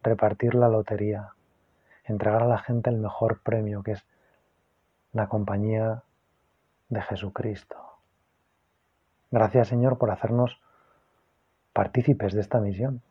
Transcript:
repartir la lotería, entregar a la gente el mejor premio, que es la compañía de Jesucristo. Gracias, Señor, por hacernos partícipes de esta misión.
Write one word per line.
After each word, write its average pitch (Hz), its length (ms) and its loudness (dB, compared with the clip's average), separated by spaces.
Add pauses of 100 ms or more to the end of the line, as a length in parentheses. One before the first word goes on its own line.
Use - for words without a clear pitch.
repartir 113 520 2
la 120 120 6
lotería, 104 600 -2 (720)
entregar 107 400 0
a 120 40 2
la 117 100 4
gente 120 320 -2
el 117 80 0
mejor 110 420 -2
premio, 107 420 -2
que 107 120 -6
es 98 120 -10 (1080)
la 107 140 -2
compañía 110 760 -2 (880)
de 107 120 -4
Jesucristo. 101 760 -8 (1500)
Gracias, 113 380 4
Señor, 123 280 2
por 107 140 2
hacernos 120 480 -2 (1120)
partícipes 104 600 2
de 104 80 0
esta 117 180 0
misión. 110 520 -4